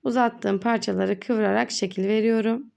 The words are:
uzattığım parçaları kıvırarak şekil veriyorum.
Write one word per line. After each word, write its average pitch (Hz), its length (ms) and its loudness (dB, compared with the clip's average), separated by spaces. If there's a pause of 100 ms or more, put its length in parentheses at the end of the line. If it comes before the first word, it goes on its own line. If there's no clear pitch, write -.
uzattığım 233 560 0
parçaları 202 600 0
kıvırarak 214 520 0
şekil 190 360 -2
veriyorum. 226 680 0